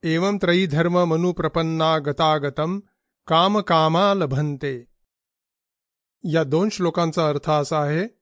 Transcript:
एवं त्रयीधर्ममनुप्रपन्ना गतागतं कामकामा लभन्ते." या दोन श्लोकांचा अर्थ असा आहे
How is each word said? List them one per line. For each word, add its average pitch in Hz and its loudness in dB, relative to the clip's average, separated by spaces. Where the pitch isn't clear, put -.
एवं 175 0
त्रयीधर्ममनुप्रपन्ना 165 0
गतागतं 156 -2
कामकामा 175 2
लभन्ते." 143 -4
या 160 2
दोन 160 0
श्लोकांचा 165 -2
अर्थ 143 -4
असा 151 0
आहे 156 -2